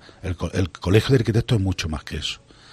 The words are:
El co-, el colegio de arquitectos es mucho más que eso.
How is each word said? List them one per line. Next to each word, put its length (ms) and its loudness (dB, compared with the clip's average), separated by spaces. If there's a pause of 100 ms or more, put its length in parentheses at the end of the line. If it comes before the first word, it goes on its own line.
(220)
El 140 -6
co-, 160 -6
el 180 -2
colegio 400 2
de 60 6
arquitectos 420 2
es 60 0
mucho 240 -2
más 160 -6
que 140 -10
eso. 220 -8 (320)